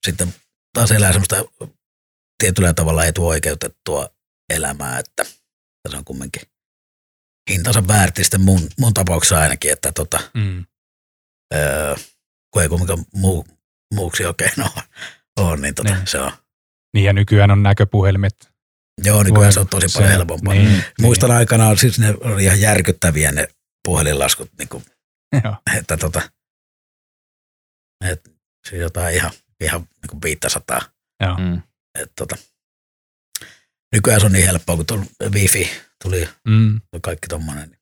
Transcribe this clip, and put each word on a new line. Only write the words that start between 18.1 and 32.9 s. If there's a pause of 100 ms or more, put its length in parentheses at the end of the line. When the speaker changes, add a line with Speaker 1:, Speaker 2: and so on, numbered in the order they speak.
Speaker 1:
Joo,
nykyään
se
on
tosi
Speaker 2:
Se
Speaker 1:
paljon
helpompaa.
Speaker 2:
niin, (160)
Speaker 1:
Muistan
Speaker 2:
niin.
Speaker 1:
aikanaan,
siis
ne
oli
ihan
järkyttäviä
ne (360)
puhelinlaskut,
niinku, (600)
Speaker 2:
Joo. (220)
Speaker 1:
että
tota, (1700)
et (380)
siis
jotain
ihan, (300)
ihan (220)
niinku
viittäsataa. (440)
Speaker 2:
Joo.
Speaker 3:
Mm. (360)
Speaker 1:
Et
tota, (1600)